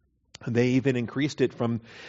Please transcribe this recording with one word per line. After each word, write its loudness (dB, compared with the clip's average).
They 2
even 2
increased -4
it 2
from, -2